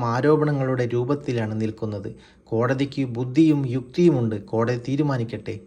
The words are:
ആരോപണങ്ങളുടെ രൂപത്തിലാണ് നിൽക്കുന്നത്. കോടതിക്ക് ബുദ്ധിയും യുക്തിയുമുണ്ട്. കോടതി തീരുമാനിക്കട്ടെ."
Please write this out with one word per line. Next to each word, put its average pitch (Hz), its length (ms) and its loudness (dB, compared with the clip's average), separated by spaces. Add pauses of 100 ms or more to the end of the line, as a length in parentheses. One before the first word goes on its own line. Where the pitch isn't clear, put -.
ആരോപണങ്ങളുടെ 135 800 2
രൂപത്തിലാണ് 120 680 -2
നിൽക്കുന്നത്. 110 540 -6 (380)
കോടതിക്ക് 135 580 0
ബുദ്ധിയും 127 600 2
യുക്തിയുമുണ്ട്. 123 800 2
കോടതി 117 340 0
തീരുമാനിക്കട്ടെ." 127 760 -2 (120)